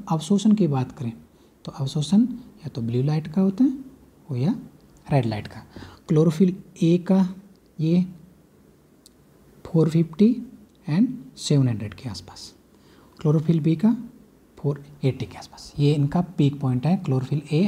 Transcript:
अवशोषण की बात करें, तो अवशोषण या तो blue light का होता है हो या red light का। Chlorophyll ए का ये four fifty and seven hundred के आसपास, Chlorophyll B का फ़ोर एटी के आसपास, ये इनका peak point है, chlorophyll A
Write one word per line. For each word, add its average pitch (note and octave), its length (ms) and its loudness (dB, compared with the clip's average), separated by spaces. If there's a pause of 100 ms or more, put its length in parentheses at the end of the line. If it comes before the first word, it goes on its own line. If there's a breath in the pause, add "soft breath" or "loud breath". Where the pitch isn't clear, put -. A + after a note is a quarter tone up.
अवशोषण G3 460 2
की G3+ 120 2
बात C3 260 -2
करें, A#2 200 -8 (520 soft breath)
तो - 80 -14
अवशोषण D3 500 0
या - 460 -6
तो - 140 -8
blue A#2 200 -2
light D3+ 300 -2
का F#3+ 100 2
होता F#3+ 220 2
है C4+ 80 2 (580)
हो B2+ 60 -6
या D3+ 180 0 (580)
red C3 140 4
light G#2+ 220 -6
का। - 140 -18 (460 loud breath)
Chlorophyll E3+ 460 4 (280)
ए E3+ 140 4 (120)
का F#3+ 100 4 (600)
ये E3+ 260 2 (1600)
four D#3+ 260 2
fifty E3+ 400 2 (580)
and F3+ 200 2 (300)
seven C#3 300 2
hundred G#2+ 260 -6
के - 140 -12
आसपास, - 440 -18 (640 soft breath)
Chlorophyll D#3+ 420 2
B D#3+ 160 2
का A3 200 2 (640)
फ़ोर - 240 -4 (220)
एटी - 220 -2
के - 120 -16
आसपास, - 400 -20
ये C#3+ 160 4
इनका D3 260 0 (180)
peak C#3+ 220 2
point B2+ 260 -2
है, F3+ 100 2
chlorophyll C#3+ 460 -2 (100)
A D#3 160 2